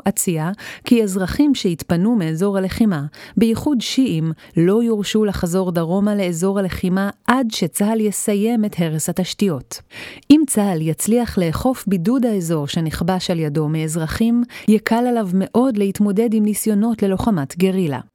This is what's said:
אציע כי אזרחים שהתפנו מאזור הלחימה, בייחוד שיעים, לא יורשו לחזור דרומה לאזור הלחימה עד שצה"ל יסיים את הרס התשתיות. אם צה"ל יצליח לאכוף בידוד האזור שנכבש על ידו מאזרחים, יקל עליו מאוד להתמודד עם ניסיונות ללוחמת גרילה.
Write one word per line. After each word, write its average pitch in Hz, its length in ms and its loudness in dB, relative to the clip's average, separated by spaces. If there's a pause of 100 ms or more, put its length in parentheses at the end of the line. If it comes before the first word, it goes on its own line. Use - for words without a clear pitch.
אציע 170 440 -2 (320)
כי 233 200 4
אזרחים 208 520 0
שהתפנו 180 600 0
מאזור 185 420 0
הלחימה, 190 480 0 (320)
בייחוד 226 440 2
שיעים, 165 500 0 (260)
לא 190 260 4
יורשו 214 420 0
לחזור 185 460 -2
דרומה 185 440 0
לאזור 190 440 0
הלחימה 190 500 -2 (180)
עד 247 240 0
שצה"ל 208 500 -2
יסיים 208 640 0
את 202 120 -4
הרס 160 320 -2
התשתיות. 170 720 -2 (480)
אם 302 180 8
צה"ל 202 340 0
יצליח 202 560 -2
לאכוף 185 500 -2
בידוד 202 380 0
האזור 170 420 -2
שנכבש 170 640 -2
על 170 100 0
ידו 151 280 -2
מאזרחים, 160 760 0 (240)
יקל 226 400 2
עליו 226 260 0
מאוד 220 440 2
להתמודד 208 560 0
עם 220 100 2
ניסיונות 214 600 0
ללוחמת 190 540 0
גרילה. 180 420 0 (160)